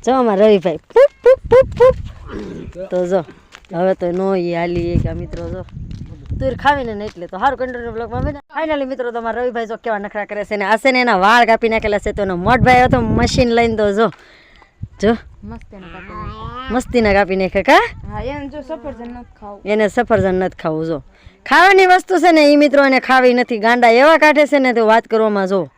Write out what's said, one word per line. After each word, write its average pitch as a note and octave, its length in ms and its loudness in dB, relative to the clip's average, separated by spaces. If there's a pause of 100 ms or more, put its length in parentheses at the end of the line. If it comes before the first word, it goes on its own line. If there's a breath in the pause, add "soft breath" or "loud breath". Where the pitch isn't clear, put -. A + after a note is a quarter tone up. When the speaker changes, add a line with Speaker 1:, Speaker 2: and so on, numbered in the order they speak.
Speaker 1:
જો A#3+ 100 0
અમારા A3 320 2
રવિભાઈ, F#3 300 2
પૂપ, - 340 2 (120)
પૂપ, C5 160 6 (100)
પૂપ, C5 180 6 (100)
પૂપ. C5 180 6 (920)
તો F3+ 180 -2
જો, F3+ 160 0 (500)
હવે F#3 220 0
તો F3 160 -6
નો F#3+ 240 -2
ઈ F3 180 -4
હાલી E3+ 460 -4
કે E3 140 -6
મિત્રો E3+ 360 -12
જો. F#3 160 -12 (720)
તુર C4 140 -4 (100)
ખાવીને C4+ 300 -2
ને G3+ 120 -10
એટલે F3 220 -14
તો F#3 100 -14
હારું B3+ 220 -2
કન્ટિન્યુ A#3+ 320 -8
બ્લોગમાં A#3 300 -8
બને. C#4+ 180 -6 (180)
Finally D4+ 280 -4
મિત્રો, B3+ 260 -8
તમારા A3+ 300 -6
રવિભાઈ A#3+ 240 -6
જો A3 120 -10
કેવા G#3+ 220 -6
નખરા G3+ 260 -8
કરે G#3 180 -10
છે G#3 140 -8
ને G3+ 80 -4
આ G#3+ 120 0
છે C4 140 0
ને B3+ 100 0
એના A#3 160 2
વાળ A3 280 4
કાપી A3+ 240 2
નાખેલા G#3+ 300 -2
છે G#3 140 -6
તો G#3+ 80 -6
એનો F#3+ 140 -4
મોટભાઈ A#3+ 400 2
આવ્યો B3+ 120 4
તો B3 140 0
મશીન A#3 480 0
લઈને A#3 260 0
તો G#3+ 180 0
જો. G#3+ 180 0 (920 soft breath)
જો. A3 140 2 (280)
Speaker 2:
મસ્ત A3 300 -18
એને F#3+ 200 -20
કાપી F#3 200 -18
નાખ્યા. A3 580 -12
Speaker 1:
મસ્તીના A3+ 420 0
કાપી F#3+ 220 2
નાખ્યા F#3+ 260 -2
કા? E4 220 4 (280)
Speaker 2:
હા, G#3+ 100 -10
એને C#4 260 -10
જો D4 140 -14
સફરજન A#3+ 480 -14
નથી A#3+ 300 -20
ખાવું. G3+ 260 -20
Speaker 1:
એને G#3+ 240 0
સફરજન F#3+ 500 0
નથી F#3 240 -6
ખાવું D#3+ 220 -4
જો. D#3+ 160 -6 (480 soft breath)
ખાવાની F#4+ 360 6
વસ્તુ F4+ 380 2
છે F4 80 6
ને D#4 200 6
ઈ D4 40 6
મિત્રો C#4 300 4
એને C4 140 2
ખાવી B3+ 340 2
નથી. A#3+ 240 -2
ગાંડા A#3 320 2
એવા C#4 280 6
કાઢે D4+ 280 4
છે C#4+ 140 0
ને B3+ 140 0
તો A3+ 140 2
વાત A3+ 200 4
કરવામાં G#3 400 0
જો. F#3+ 140 0 (160)